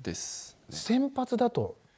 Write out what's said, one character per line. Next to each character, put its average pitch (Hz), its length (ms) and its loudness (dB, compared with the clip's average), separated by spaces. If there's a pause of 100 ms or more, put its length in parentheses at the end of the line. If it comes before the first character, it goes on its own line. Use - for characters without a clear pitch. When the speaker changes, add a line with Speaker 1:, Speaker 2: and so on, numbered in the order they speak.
Speaker 1:
で 90 120 -4
す - 420 -8 (120)
ね。 - 80 -10
Speaker 2:
先 262 340 2
発 254 260 -2
だ 233 120 4
と - 280 -2 (220)